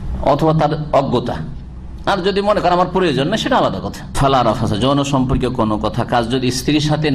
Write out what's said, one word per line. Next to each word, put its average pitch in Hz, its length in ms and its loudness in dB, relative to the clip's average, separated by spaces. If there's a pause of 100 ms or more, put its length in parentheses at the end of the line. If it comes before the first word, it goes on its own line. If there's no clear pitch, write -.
(340)
অথবা 156 280 2
তার 151 100 2 (280)
অজ্ঞতা। 117 360 -2 (760)
আর 196 60 0 (100)
যদি 196 120 0 (100)
মনে 202 120 2
করে 175 160 2
আমার 180 180 2
প্রয়োজন 147 360 2
না, 220 120 0
সেটা 254 180 0
আলাদা 104 240 0
কথা। - 160 -8 (160)
ফালা 135 260 4
রাফাসা, 107 400 0
যৌন 139 160 2 (140)
সম্পর্কীয় 127 460 2
কোনো 107 160 0 (100)
কথা 107 160 -2 (120)
কাজ 120 100 2 (100)
যদি 127 140 0 (100)
স্ত্রীর 147 320 0
সাথে 151 260 0